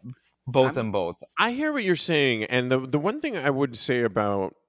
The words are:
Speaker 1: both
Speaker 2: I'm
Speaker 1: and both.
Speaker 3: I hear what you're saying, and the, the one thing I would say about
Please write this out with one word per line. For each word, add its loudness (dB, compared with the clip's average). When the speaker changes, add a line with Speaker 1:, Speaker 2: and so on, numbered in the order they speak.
Speaker 1:
both 4
Speaker 2:
I'm -4
Speaker 1:
and -2
both. -2
Speaker 3:
I 2
hear -2
what -4
you're 2
saying, 2
and 0
the, 4
the 0
one -4
thing -4
I 0
would 0
say 0
about 0